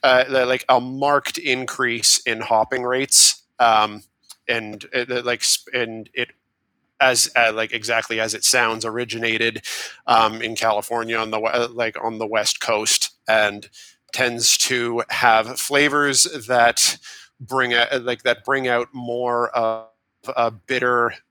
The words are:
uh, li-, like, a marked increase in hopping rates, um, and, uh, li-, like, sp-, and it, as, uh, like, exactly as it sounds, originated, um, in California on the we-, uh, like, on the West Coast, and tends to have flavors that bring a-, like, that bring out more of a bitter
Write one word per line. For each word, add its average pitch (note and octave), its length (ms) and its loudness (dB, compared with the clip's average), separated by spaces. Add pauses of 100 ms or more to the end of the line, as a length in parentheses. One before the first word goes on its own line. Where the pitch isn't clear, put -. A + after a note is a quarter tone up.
uh, C3 240 6
li-, C3 160 2
like, B2+ 240 -2
a C3 120 6
marked C#3 560 -2
increase B2+ 800 -2
in A2+ 220 -4
hopping A2 440 0
rates, - 580 2 (160)
um, G#2+ 460 2 (440)
and, G#2+ 460 -6
uh, B2+ 140 -2
li-, B2 140 -4
like, A#2+ 200 -4
sp-, - 320 -2
and A2+ 400 -4
it, B2 160 -4 (720)
as, B2+ 340 2
uh, A#2 180 4
like, A2 200 -4
exactly A2+ 480 -2
as A2 140 -2
it A2 100 -10
sounds, A#2 400 2
originated, A2+ 760 -4 (460)
um, A2+ 340 2
in A2+ 140 -6
California A2+ 600 -2
on A2 160 -4
the A2 80 -2
we-, A2 80 -2
uh, A#2+ 240 0
like, A2+ 280 -4
on A2+ 180 -6
the A2 100 -4
West G#2+ 320 -2
Coast, G#2+ 500 0 (180)
and G#2 400 0 (440)
tends A#2+ 440 0
to A#2+ 520 -2
have A2+ 500 2
flavors C#3+ 680 2 (220)
that A#2 500 4 (440)
bring B2+ 320 0
a-, A#2+ 280 2
like, A#2+ 220 -4
that A#2+ 220 0
bring C3+ 240 0
out A#2+ 240 0
more A#2+ 580 -2
of A2+ 380 -2 (400)
a A#2 240 0
bitter A#2+ 600 0 (160)